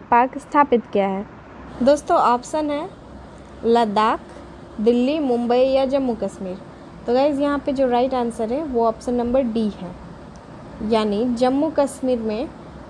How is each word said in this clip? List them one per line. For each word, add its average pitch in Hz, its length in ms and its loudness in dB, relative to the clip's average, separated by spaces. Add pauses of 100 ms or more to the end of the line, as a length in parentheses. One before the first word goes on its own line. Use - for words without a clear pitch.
(120)
park 254 260 4
स्थापित 277 560 2
किया 196 140 2
है? 196 180 -4 (580)
दोस्तों 294 340 4
option 269 540 2
है 302 180 -4 (760)
लद्दाख, 226 540 4 (640)
दिल्ली, 247 380 4
मुंबई 240 380 2
या 269 280 4
जम्मू 262 300 0
कश्मीर। 196 420 -6 (500)
तो 240 60 2
guys, 269 260 2
यहाँ 285 200 0
पे 285 140 -2
जो 262 140 2
right 247 260 2
answer 233 400 -2
है 302 100 -2
वो 240 240 2
option 226 260 -2
number 240 300 2
डी 226 280 0
है, 175 200 -10 (960)
यानी 214 360 2 (100)
जम्मू 269 360 2
कश्मीर 262 480 0
में 220 280 -4 (420)